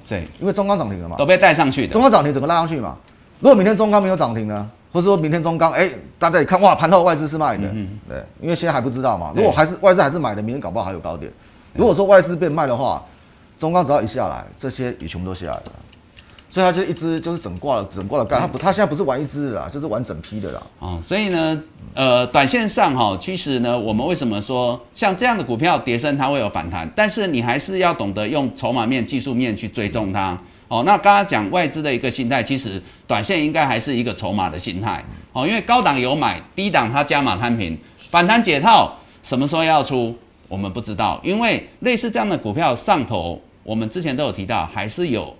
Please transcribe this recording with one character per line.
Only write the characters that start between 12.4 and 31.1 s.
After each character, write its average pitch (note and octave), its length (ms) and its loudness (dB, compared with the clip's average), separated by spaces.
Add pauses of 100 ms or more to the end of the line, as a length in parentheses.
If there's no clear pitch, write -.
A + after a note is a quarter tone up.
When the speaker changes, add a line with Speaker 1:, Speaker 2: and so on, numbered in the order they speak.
Speaker 2:
卖 D3+ 160 0
的 B2 80 0
话， A2+ 280 -2 (540)
中 D#3+ 160 -2
钢 F3+ 100 4
只 C3 80 0
要 C#3+ 80 4
一 A2 60 0
下 A2 220 -4
来， B1 180 -8 (100)
这 C#3 140 -10
些 B2 300 -6
也 - 80 -10
全 E2+ 120 -10
部 F2+ 80 -6
都 F#2 60 -6
下 F2+ 140 -10
来 C#2 60 -6
了。 G1+ 100 -10 (960)
对 F#3 80 4
啊， F3+ 60 4
就 F3 140 0
一 - 60 -4
只 D#3+ 280 -4
就 E3 120 -6
是 E3+ 60 -6
整 F2+ 220 -10
挂 C3 160 -2
了， G2+ 200 -2
整 F#2+ 120 -6
挂 D3 100 -2
了 A#2+ 80 0
干， B2 140 0
Speaker 1:
嗯。 - 20 0
Speaker 2:
它 F3+ 60 0
不， C3 100 -8
它 F3 140 0
现 F#3+ 120 0
在 E3 60 2
不 D3 60 -4
是 F3 80 -2
玩 C3+ 180 -2
一 - 20 -4
只 C#3 280 -6
的 G2 80 -4
啦， C#2+ 120 -8
就 C#3+ 80 -10
是 C#3+ 60 -6
玩 A#2+ 180 -4
整 E2+ 180 -10
批 G#2+ 180 -12
的 F#2+ 140 -8
啦。 A1 100 -12 (160)
Speaker 1:
哦， F2 240 -8
所 F3 120 -4
以 G#3 140 0
呢， D#3+ 340 -2 (300)
呃， B2+ 320 4
短 C#3 220 4
线 A3 200 0
上 G3 280 2
哈， A2 260 0
其 F#3 160 -6
实 C#3 220 -2
呢， A#2+ 180 0
我 A2 160 -2
们 A2 100 0
为 F3 120 -2
什 C#3 120 -4
么 G#2 140 -2
说 B2 380 -2 (160)
像 G3 200 0
这 B3 120 -2
样 A#3 100 2
的 F3 60 -4
股 A#2+ 120 -4
票 D#3 220 2
跌 A#2+ 180 -2
升 C#3 220 -2
它 C3+ 100 0
会 C#3+ 120 0
有 G#2+ 100 -2
反 E2+ 180 -6
弹？ E2 280 -8
但 G#3+ 120 2
是 G3 200 -4
你 C3+ 160 0
还 A#2+ 160 0
是 F#3+ 180 -6
要 F3+ 160 2
懂 G2+ 180 -4
得 G#2 160 -4
用 C3+ 280 -2
筹 A#2+ 180 -4
码 A#2 140 -2
面、 B2 180 0
技 C3+ 140 -4
术 A#2+ 160 -4
面 A#2+ 200 0
去 G#2+ 140 -8
追 G#2 180 -4
踪 G#2 240 -4
它。 F#2+ 240 -2 (320)
哦， A#2 160 -2
那 F3+ 140 6
刚 G3+ 160 6